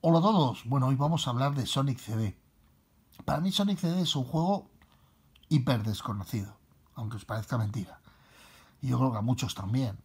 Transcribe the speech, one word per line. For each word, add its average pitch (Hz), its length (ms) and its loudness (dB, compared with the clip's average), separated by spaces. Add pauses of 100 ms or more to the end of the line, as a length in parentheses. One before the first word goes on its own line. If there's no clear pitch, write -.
Hola 165 200 6
a - 20 2
todos. 170 420 4
Bueno, 127 220 2
hoy 135 80 4
vamos 147 320 0
a 131 40 -2
hablar 135 260 0
de 120 100 -2
Sonic 135 320 -2
C 110 180 -6
D. 107 220 -2 (880)
Para 147 160 -2
mí 190 100 0
Sonic 202 300 0
C 170 100 0
D 180 120 0
es 156 120 0
un 135 80 0
juego 165 480 0 (800)
hiper 131 340 2
desconocido, 104 720 -4 (380)
aunque 110 220 -8
os 101 80 -12
parezca 113 340 -4
mentira. 101 420 -4 (800)
Y 139 60 -6
yo 123 120 2
creo 131 120 4
que 110 80 -2
a 104 40 -2
muchos 120 340 -2
también. 107 480 -4